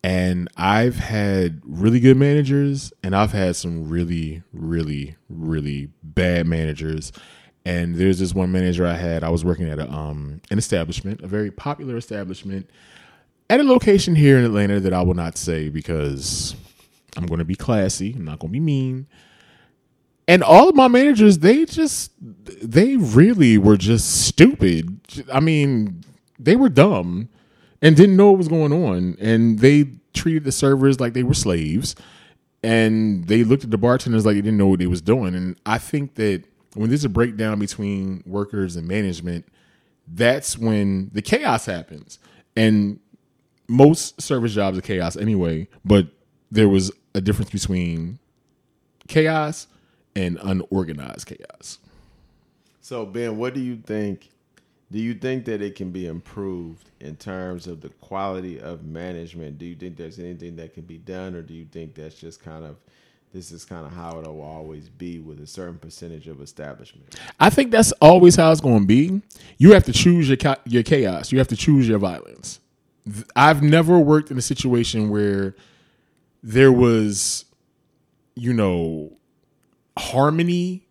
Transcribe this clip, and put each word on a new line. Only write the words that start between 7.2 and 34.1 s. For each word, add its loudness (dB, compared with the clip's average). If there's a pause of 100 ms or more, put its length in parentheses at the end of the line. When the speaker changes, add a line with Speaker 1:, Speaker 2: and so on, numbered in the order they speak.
Speaker 1:
And -4
there's 2
this -4
one -2
manager -2
I -4
had. -6
I -4
was -2
working -2
at -8
a, -10
um, -12
an -4
establishment, -6
a -16
very -6
popular -12
establishment, -12 (840)
at 4
a 2
location 2
here 6
in 2
Atlanta 0
that 0
I 0
will 0
not -6
say -4
because -6 (640)
I'm -8
gonna -4
be -6
classy. -2
I'm -10
not -12
gonna -10
be -6
mean. -4 (1200)
And 6
all 10
of 2
my 6
managers, 6
they 4
just, -4
they -2
really 6
were 6
just 0
stupid. 4 (320)
I 0
mean, 0 (360)
they 4
were 4
dumb 2 (540)
and 8
didn't 8
know 8
what 6
was -2
going 0
on. -2
And 2
they 6 (240)
treated -2
the -2
servers 2
like -4
they -2
were 0
slaves. -4 (680)
And 0
they 2
looked 0
at -6
the -2
bartenders 0